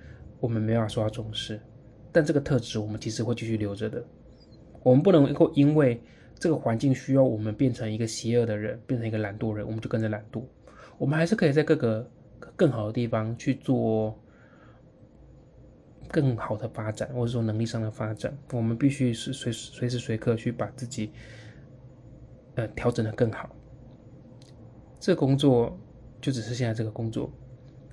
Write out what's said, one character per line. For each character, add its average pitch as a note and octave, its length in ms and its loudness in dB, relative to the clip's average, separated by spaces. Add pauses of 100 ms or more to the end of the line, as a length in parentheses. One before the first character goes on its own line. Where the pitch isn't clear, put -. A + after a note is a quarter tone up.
(400)
我 B2+ 80 -2
们 A2+ 120 0
没 A2 140 0
办 A2+ 80 2
法 G#2+ 60 0
受 A2 120 -4
到 G#2+ 100 0
重 A2 220 -10
视， - 280 -8 (520)
但 D#3 140 6
这 D#3 80 2
个 C#3+ 60 4
特 C#3 180 0
质 A2+ 220 -4
我 G#2 80 -4
们 G#2+ 120 -6
其 A#2 120 -6
实 A#2+ 100 -6
会 A#2 140 -2
继 A#2+ 100 -8
续 A2+ 100 -2
留 G#2 200 -4
着 G#2+ 120 -6
的。 A#2 160 -6 (840)
我 B2+ 80 10
们 D3 80 6
不 G3 80 8
能 C#3+ 220 8
够 D#3+ 200 6
因 C#3+ 220 6
为 B2 260 4 (380)
这 F3+ 100 0
个 D3+ 60 4
环 A2+ 240 0
境 C3+ 160 4
需 - 200 -4
要 C3+ 60 6
我 B2+ 140 4
们 G#2+ 180 -4
变 B2+ 200 2
成 A2 180 -6
一 G#2+ 60 -4
个 A2+ 100 -2
邪 A#2 320 0
恶 A#2 60 4
的 G#2+ 100 -2
人， G#2+ 320 -6
变 C3 100 0
成 A#2 80 -4
一 A2 60 -4
个 A2 60 -2
懒 G#2 200 -4
惰 A2 160 -2
人， G#2+ 120 -6
我 A2+ 60 -6
们 A2 100 -6
就 - 80 -6
跟 A#2 100 0
着 A2 80 -2
懒 G#2+ 240 -4
惰。 A2+ 100 -8 (560)
我 - 80 -2
们 D3+ 140 2
还 E3+ 60 4
是 F#3+ 100 2
可 F3 100 2
以 D3 60 6
在 D3+ 100 4
各 D3+ 140 4
个 A2+ 340 -2 (460)
更 D#3 160 4
好 A2 160 -2
的 A2 60 -6
地 B2 120 -2
方 A2+ 320 -2
去 C3+ 180 0
做 A2 640 0 (1900)
更 C3 280 2
好 - 180 -4
的 A2 140 -8
发 A2 200 -8
展， - 200 -6
或 B2 160 -2
者 A#2 60 0
说 A#2+ 100 0
能 A2 180 0
力 A2+ 60 0
上 A2+ 160 -4
的 A2 100 -4
发 A2+ 220 -6
展。 - 200 -6 (200)
我 A#2+ 80 -2
们 A#2 160 0
必 C#3 120 4
须 B2+ 240 0
是 C3 200 -6
随 B2 180 -6
时， - 220 -10
随 B2 160 -4
时 B2 100 -4
随 A2+ 180 -4
刻 A2+ 200 0
去 A#2+ 160 -4
把 G#2+ 140 -4 (100)
自 A#2+ 100 -10
己， G#2+ 240 -8 (1400)
呃， A2+ 140 -4
调 - 200 -2
整 A#2 160 0
得 A2 60 -4
更 A2+ 180 0
好。 - 240 -12 (1500)
这 F#3+ 120 4
个 - 60 0
工 C#3 180 4
作 B2+ 400 4 (440)
就 C#3 100 -2
只 A#2 100 -2
是 A2+ 140 -6
现 B2 100 -2
在 A2+ 80 0
这 A#2 80 -4
个 A2 80 -2
工 A2+ 220 -6
作， A#2 180 -6 (640)